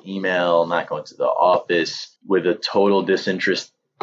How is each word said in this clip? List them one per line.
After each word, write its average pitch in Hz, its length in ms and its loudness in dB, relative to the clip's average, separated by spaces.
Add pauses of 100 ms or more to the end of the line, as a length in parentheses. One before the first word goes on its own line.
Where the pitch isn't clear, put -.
email, 90 580 0
not 82 240 -2
going 76 160 -6
to - 100 -20
the 71 120 -2
office, 85 880 0 (120)
with 92 200 2
a 87 80 2
total 101 480 2
disinterest 92 680 -2 (320)